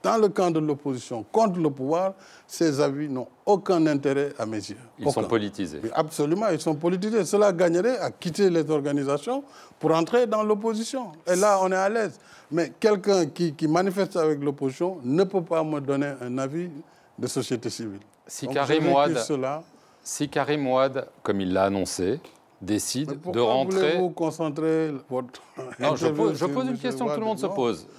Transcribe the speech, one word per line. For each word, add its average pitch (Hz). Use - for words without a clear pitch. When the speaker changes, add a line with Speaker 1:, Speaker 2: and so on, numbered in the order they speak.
Speaker 1:
dans 220
le 214
camp 180
de 160
l'opposition, 139
contre 214
le 160
pouvoir, 156
ces 151
avis 143
n'ont 127
aucun 185
intérêt 143
à 117
mes 110
yeux. 101
Speaker 2:
Ils -
sont 117
Speaker 1:
Aucun. 101
Speaker 2:
politisés. 101
Speaker 1:
Oui, -
absolument, 160
ils 160
sont 160
politisés. 185
Cela 202
gagnerait 180
à 147
quitter 185
les 160
organisations 143
pour 156
entrer 226
dans 214
l'opposition. 214
Et 180
là, 202
on 190
est 190
à 190
l'aise. 208
Mais 151
quelqu'un 196
qui, 165
qui 160
manifeste 185
avec 156
l'opposition 143
ne 147
peut 190
pas 165
me 151
donner 139
un 123
avis 151
de 113
société 123
civile. 101
Speaker 2:
Si -
Speaker 1:
Donc, 131
Speaker 2:
Karim 139
Speaker 1:
j'ai 151
vécu 135
Speaker 2:
Wade, 139
Speaker 1:
cela. 135
Speaker 2:
si -
Karim 143
Wade, 127
comme 98
il 92
l'a 95
annoncé, 98
décide 107
Speaker 1:
Mais 139
Speaker 2:
de -
Speaker 1:
pourquoi 156
Speaker 2:
rentrer 156
Speaker 1:
voulez-vous 175
concentrer 160
votre 127
Speaker 2:
Non, 135
je 165
Speaker 1:
interview 156
Speaker 2:
pose, 156
je 147
Speaker 1:
sur -
Speaker 2:
pose 262
une 254
Speaker 1:
monsieur 247
Speaker 2:
question -
que -
tout 147
le -
Speaker 1:
Wade ? 220
Speaker 2:
monde 208
se 175
Speaker 1:
Non. 180
Speaker 2:
pose, 117